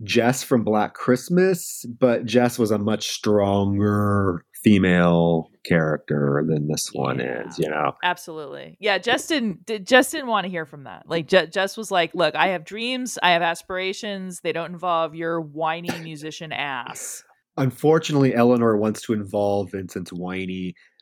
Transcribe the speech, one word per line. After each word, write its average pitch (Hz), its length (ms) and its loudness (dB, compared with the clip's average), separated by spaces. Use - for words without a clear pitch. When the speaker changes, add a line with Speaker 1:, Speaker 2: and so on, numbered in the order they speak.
Speaker 1:
Jess 117 400 2
from 120 180 2
Black 107 320 0
Christmas, 175 920 0
but 120 260 2
Jess 120 340 2
was 110 120 2
a 107 80 2
much 107 300 -2
stronger 101 1400 2
female 87 880 6
character 73 840 0
than 76 220 0
this 78 240 -4
one 67 260 -4
Speaker 2:
Yeah. 62 300 -6
Speaker 1:
is, - 100 -12
you 80 100 -2
know? 76 240 -2
Speaker 2:
Absolutely. 151 760 -8
Yeah, 196 180 0
Jess 240 280 -2
didn't, 233 400 -4
d-, 220 140 -4
Jess 254 320 4
didn't 285 160 -8
wanna 196 200 -2
hear 165 180 -6
from 143 180 -20
that. 95 240 -18
Like, 160 200 -2
Je-, 185 200 4
Jess 196 280 -2
was 214 140 -10
like, 175 240 0
"Look, 165 220 2
I 165 120 2
have 175 160 -4
dreams, 247 580 -6
I 180 100 4
have 170 100 4
aspirations. 185 1000 -6
They 165 100 -2
don't 165 200 -6
involve 165 440 -2
your 165 240 -2
whiny 160 480 -4
Speaker 1:
<laughs> 170 140 -8
Speaker 2:
musician 156 500 -12
ass." 131 720 -8
Speaker 1:
Unfortunately, 147 760 4
Eleanor 120 420 4
wants 107 260 0
to - 120 -4
involve 101 580 -2
Vincent's 92 400 -8
whiny 92 640 -6